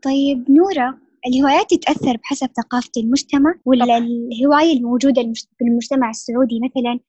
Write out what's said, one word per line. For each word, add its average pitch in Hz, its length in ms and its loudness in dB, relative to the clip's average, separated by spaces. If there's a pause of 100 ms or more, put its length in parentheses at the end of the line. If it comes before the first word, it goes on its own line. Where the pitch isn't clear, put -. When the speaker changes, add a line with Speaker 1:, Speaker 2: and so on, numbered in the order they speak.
Speaker 1:
طيب 277 480 0
نورة، 285 460 2 (300)
الهوايات 277 460 2
تتأثر 285 440 -2
بحسب 262 400 -6
ثقافة 240 400 -4
المجتمع 277 560 0 (120)
ولا 247 200 4
Speaker 2:
طبعًا. 240 120 2
Speaker 1:
الهواية 240 800 0
الموجودة 240 440 0
المج-، 226 240 -6 (120)
في - 60 -4
المجتمع 240 460 0
السعودي 233 540 -4
مثلًا 247 460 -4